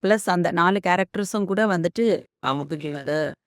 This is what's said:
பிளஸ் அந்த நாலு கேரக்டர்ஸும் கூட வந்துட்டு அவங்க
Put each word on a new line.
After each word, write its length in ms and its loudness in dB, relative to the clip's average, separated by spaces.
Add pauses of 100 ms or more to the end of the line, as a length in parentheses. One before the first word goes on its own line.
பிளஸ் 220 2
அந்த 220 2
நாலு 360 4
கேரக்டர்ஸும் 580 0
கூட 320 0
வந்துட்டு 460 0 (160)
அவங்க 920 -4 (140)